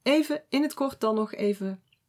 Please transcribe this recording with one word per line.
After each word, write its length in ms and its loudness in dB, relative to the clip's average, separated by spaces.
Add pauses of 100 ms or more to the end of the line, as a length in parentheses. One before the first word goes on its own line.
even 460 2
in 140 0
het 120 -2
kort 260 -4
dan 140 0
nog 200 -2
even 480 -2 (260)